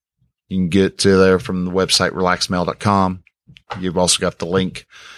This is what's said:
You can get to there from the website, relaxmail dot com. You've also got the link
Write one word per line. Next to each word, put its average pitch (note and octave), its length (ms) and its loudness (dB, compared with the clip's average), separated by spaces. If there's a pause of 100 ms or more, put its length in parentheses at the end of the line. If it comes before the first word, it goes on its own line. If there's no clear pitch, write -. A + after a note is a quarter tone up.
(480)
You F#2+ 100 -4
can F2+ 100 0
get F#2+ 300 2
to G2 180 4
there F#2+ 220 4
from F2+ 260 -6
the F2+ 60 -6
website, F#2 400 0
relaxmail F2+ 560 -2
dot D#2+ 120 -4
com. F#2+ 460 0 (560)
You've F2+ 160 -4
also F2+ 240 0
got F2+ 180 -4
the - 80 -8
link F#2 400 -4 (320)